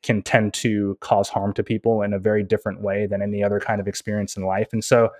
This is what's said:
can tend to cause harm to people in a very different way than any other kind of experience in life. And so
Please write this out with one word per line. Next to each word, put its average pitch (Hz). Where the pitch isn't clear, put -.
can 107
tend 107
to 104
cause 101
harm 101
to 117
people 110
in 101
a 98
very 107
different 101
way 101
than 101
any 101
other 101
kind 104
of 95
experience 104
in 98
life. 95
And 110
so 117